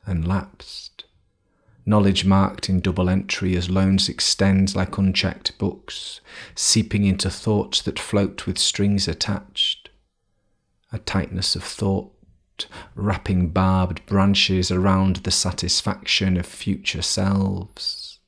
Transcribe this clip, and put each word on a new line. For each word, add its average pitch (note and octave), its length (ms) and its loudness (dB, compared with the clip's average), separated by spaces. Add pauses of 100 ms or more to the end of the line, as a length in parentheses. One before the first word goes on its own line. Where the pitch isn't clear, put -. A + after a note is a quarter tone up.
and E2 220 -2
lapsed. - 760 -6 (800)
Knowledge G2 400 4
marked G2 420 2
in F#2 120 2
double F2+ 280 0
entry F#2 480 0
as F2 140 -2
loans F#2+ 400 2
extend G2 680 2
like F#2+ 220 -2
unchecked - 640 0
books, - 640 -6 (340)
seeping G#2 500 2
into F#2+ 240 2
thoughts - 540 0
that - 160 -4
float - 480 -2
with F#2 100 -2
strings G2+ 500 2
attached. - 840 -4 (1000)
A A2+ 60 -6
tightness - 580 -2
of F2+ 80 -8
thought, - 1000 -6 (300)
wrapping F#2+ 540 0
barbed F#2 580 2
branches G2 640 2
around F#2+ 460 2
the - 140 -4
satisfaction - 1040 -2
of F2 120 -2
future - 560 -6
selves. G2 1200 -2